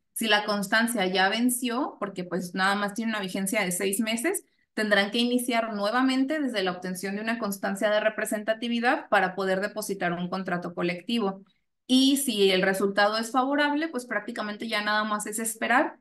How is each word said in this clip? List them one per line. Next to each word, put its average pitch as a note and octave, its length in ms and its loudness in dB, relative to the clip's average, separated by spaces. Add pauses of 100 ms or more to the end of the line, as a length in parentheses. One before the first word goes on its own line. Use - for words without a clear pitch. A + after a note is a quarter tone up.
(120)
Si A3+ 160 -4
la G#3 160 4
constancia G#3 600 0
ya F#3 220 2
venció, A#3+ 680 0
porque F3+ 240 -6
pues F3 320 -6
nada F#3+ 220 2
más G3+ 180 -2
tiene A3+ 160 -2
una G#3+ 100 -2
vigencia G3 420 -2
de F3+ 100 0
seis G3 260 0
meses, A#3 460 -2 (300)
tendrán G#3 380 2
que A#3 60 0
iniciar A#3+ 540 0
nuevamente C4 680 2
desde A3+ 240 0
la F3+ 80 0
obtención F#3 420 -6
de G#3+ 80 -6
una A#3 160 -2
constancia G3+ 520 -2
de G#3+ 100 4
representatividad A3 1080 0
para F3+ 280 2
poder F#3+ 240 0
depositar F#3 520 -4
un F3 160 -4
contrato F3+ 460 -6
colectivo. F#3+ 680 -2 (420)
Y C4+ 300 6
si G3+ 340 2
el F#3 120 4
resultado G3+ 560 2
es A3+ 120 -4
favorable, C#4+ 560 2
pues B3 180 -6
prácticamente G#3+ 600 -6
ya G#3+ 160 -2
nada G#3+ 220 0
más G#3 220 -2
es G#3 120 -6
esperar A3+ 640 0